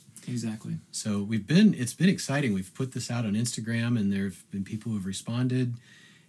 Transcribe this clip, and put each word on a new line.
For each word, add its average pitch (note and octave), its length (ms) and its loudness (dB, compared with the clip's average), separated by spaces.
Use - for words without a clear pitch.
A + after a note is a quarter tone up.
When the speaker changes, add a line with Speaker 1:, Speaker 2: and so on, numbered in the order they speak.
Speaker 1:
Exactly. A2+ 480 -6
Speaker 2:
So G2+ 280 -2
we've G#2 280 -2
been, G3 260 8
it's B2 200 -4
been E3+ 140 4
exciting. C#3 460 0
We've F#2+ 200 -4
put C3 180 -4
this - 180 -8
out A#2+ 160 -2
on G2+ 80 0
Instagram, A#2 640 0
and G2 140 2
there G2 120 0
have F#2+ 280 -8
been G2 100 -4
people G#2+ 300 -6
who G#2+ 60 -2
have F#2 80 -4
responded, B2 680 0